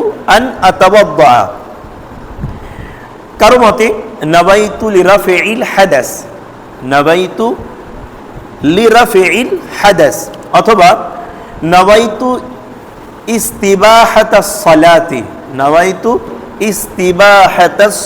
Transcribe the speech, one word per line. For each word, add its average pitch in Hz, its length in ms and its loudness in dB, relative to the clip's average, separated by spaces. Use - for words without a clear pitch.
আন 226 80 2
আতাওয়াদ্দা। 180 640 4
কারো 247 240 2
মতে 226 220 0
নাওয়াইতু 196 500 2
লিরাফিল 190 680 0
হাদাস, 165 380 0
নাওয়াইতু 175 540 0
লিরাফিল 220 720 2
হাদাস, 170 360 2
অথবা 180 360 4
নাওয়াইতু 208 640 2
ইস্তিবাহাতাস 214 1120 2
সালাতি, 165 560 4
নাওয়াইতু 180 500 0
ইস্তিবাহাতাস 190 1500 2